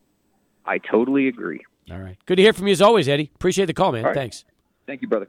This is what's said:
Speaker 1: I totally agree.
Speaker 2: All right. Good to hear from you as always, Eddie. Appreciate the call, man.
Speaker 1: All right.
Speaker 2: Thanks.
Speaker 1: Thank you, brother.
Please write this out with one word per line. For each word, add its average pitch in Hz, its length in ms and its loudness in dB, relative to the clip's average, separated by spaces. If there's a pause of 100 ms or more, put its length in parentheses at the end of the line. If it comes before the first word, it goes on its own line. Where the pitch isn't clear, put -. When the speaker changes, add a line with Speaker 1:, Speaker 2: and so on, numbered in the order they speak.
(680)
Speaker 1:
I 98 120 -4
totally 135 500 0
agree. 95 320 -8 (300)
Speaker 2:
All 87 100 -12
right. 95 160 -16 (100)
Good 185 100 0
to 190 60 6
hear 214 100 6
from 175 140 -4
you 202 60 4
as 175 100 2
always, 202 260 4
Eddie. 143 260 -2
Appreciate 185 320 -2
the 160 80 -4
call, 175 180 0
man. 113 120 -4
Speaker 1:
All 135 60 0
right. - 40 -2
Speaker 2:
Thanks. 131 300 -8 (420)
Speaker 1:
Thank 135 160 -12
you, 117 60 -8
brother. 104 200 -2